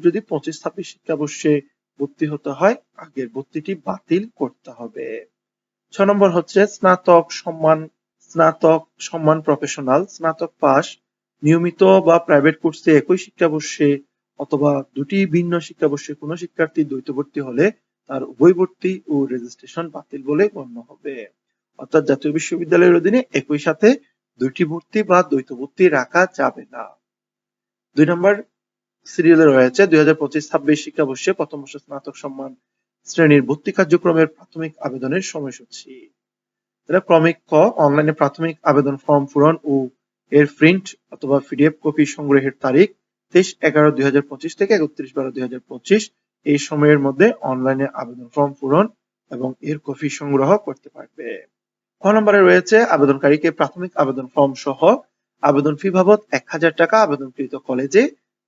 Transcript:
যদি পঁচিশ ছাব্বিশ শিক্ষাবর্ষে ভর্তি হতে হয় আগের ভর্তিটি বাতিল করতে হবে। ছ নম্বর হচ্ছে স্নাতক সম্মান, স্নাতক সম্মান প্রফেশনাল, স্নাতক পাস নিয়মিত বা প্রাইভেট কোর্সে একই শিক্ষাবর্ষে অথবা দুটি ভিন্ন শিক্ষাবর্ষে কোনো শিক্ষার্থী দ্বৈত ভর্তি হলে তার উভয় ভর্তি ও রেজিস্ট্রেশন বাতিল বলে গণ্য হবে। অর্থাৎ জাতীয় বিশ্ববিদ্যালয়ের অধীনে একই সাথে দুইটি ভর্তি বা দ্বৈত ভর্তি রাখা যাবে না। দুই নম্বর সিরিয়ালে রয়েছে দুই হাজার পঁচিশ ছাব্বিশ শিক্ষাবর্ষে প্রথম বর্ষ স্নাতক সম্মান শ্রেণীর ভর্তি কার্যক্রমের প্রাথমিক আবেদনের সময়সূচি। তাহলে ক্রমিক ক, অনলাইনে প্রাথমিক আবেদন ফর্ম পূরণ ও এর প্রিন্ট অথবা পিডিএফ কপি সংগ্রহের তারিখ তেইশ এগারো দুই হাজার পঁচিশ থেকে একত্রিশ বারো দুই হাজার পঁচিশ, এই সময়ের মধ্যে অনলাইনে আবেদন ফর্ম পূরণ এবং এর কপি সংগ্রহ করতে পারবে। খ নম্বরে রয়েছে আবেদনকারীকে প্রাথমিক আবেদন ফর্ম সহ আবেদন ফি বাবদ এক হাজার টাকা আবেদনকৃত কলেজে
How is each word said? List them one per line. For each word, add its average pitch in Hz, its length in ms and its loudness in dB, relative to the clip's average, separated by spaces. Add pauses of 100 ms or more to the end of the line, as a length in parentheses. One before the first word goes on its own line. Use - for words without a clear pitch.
যদি 175 160 0
পঁচিশ 156 380 -8
ছাব্বিশ - 300 -10
শিক্ষাবর্ষে 151 640 -4 (460)
ভর্তি 143 280 -6
হতে 147 320 -8
হয় 214 160 2 (280)
আগের 135 260 -10
ভর্তিটি 147 440 -10 (120)
বাতিল 175 380 -4 (120)
করতে - 360 -10
হবে। 120 360 -14 (840)
ছ - 80 -20
নম্বর 196 300 4
হচ্ছে 170 360 -2
স্নাতক 180 580 2 (160)
সম্মান, 160 380 0 (520)
স্নাতক 160 500 2 (260)
সম্মান 160 340 0
প্রফেশনাল, 143 640 -2
স্নাতক 160 520 -8
পাস 139 260 2 (580)
নিয়মিত 170 380 0 (240)
বা 165 100 6 (120)
প্রাইভেট 156 340 4
কোর্সে 165 300 -2
একই 151 340 2
শিক্ষাবর্ষে 151 640 -2 (500)
অথবা 143 320 -2 (220)
দুটি 143 260 -4 (160)
ভিন্ন 175 240 -2
শিক্ষাবর্ষে 147 560 -6
কোনো 151 220 -12
শিক্ষার্থী 165 460 -6
দ্বৈত 135 280 -10
ভর্তি 143 360 -8
হলে 127 180 -2 (440)
তার 135 120 -8 (100)
উভয় 175 280 4
ভর্তি 185 320 -4 (160)
ও 156 80 -4 (180)
রেজিস্ট্রেশন 127 520 -12 (100)
বাতিল 139 340 -16
বলে 151 140 0 (120)
গণ্য 123 220 -16 (120)
হবে। 135 260 -16 (640)
অর্থাৎ 151 300 -2
জাতীয় 151 280 -2
বিশ্ববিদ্যালয়ের 170 640 2
অধীনে 196 200 0 (200)
একই 147 280 -6
সাথে 160 200 2 (520)
দুইটি 131 260 -2
ভর্তি 165 380 -6
বা 180 160 2 (100)
দ্বৈত 131 200 -4 (100)
ভর্তি 143 300 -4
রাখা 151 320 0 (160)
যাবে 127 260 -4 (100)
না। 120 100 -14 (1120)
দুই 151 140 4
নম্বর 180 220 2 (720)
সিরিয়ালে 160 400 4
রয়েছে 131 420 4
দুই 156 120 4
হাজার 151 200 2
পঁচিশ 147 280 -6
ছাব্বিশ 147 360 0
শিক্ষাবর্ষে 143 540 -4
প্রথম 156 220 -8
বর্ষ 135 220 -20
স্নাতক 139 400 -16
সম্মান 135 280 -14 (560)
শ্রেণীর 147 420 4
ভর্তি 151 280 -6
কার্যক্রমের 165 580 2
প্রাথমিক 160 380 -14 (120)
আবেদনের 131 460 -6
সময়সূচি। 135 600 -14 (840)
তাহলে 175 300 -2
ক্রমিক 165 300 0 (140)
ক, - 20 -6 (320)
অনলাইনে 151 340 0
প্রাথমিক 156 360 -2 (140)
আবেদন 139 340 2
ফর্ম 143 280 2
পূরণ 151 240 2 (160)
ও - 20 0 (580)
এর 147 160 4 (100)
প্রিন্ট 185 280 2 (260)
অথবা 139 260 -4 (100)
পিডিএফ 147 360 0
কপি 151 200 0 (120)
সংগ্রহের 139 400 0 (100)
তারিখ 147 220 4 (460)
তেইশ 185 160 4 (180)
এগারো 151 240 4
দুই 135 160 -2
হাজার 139 220 0
পঁচিশ 147 300 -12
থেকে 202 140 0
একত্রিশ 151 440 -4
বারো 131 140 -4
দুই 127 140 -8
হাজার 123 240 -12
পঁচিশ, 196 340 -2 (420)
এই 147 220 0
সময়ের 147 380 4
মধ্যে 139 220 2 (220)
অনলাইনে 131 380 -2 (140)
আবেদন 123 320 -16
ফর্ম 143 260 0
পূরণ 143 260 0 (460)
এবং 131 180 -8 (200)
এর 151 160 -6
কপি 143 220 -8 (120)
সংগ্রহ 139 300 -2 (180)
করতে - 220 -14
পারবে। - 380 -18 (720)
খ - 20 -20 (120)
নম্বরে 208 260 4
রয়েছে 180 360 4 (160)
আবেদনকারীকে 143 640 2
প্রাথমিক 175 340 -6 (100)
আবেদন 131 320 -4
ফর্ম 139 200 2 (100)
সহ 135 160 -6 (640)
আবেদন 147 320 2
ফি 196 120 -6 (100)
বাবদ 196 220 4 (180)
এক - 160 -6
হাজার 160 280 0
টাকা - 140 2 (100)
আবেদনকৃত 135 480 -6 (140)
কলেজে 135 360 0 (440)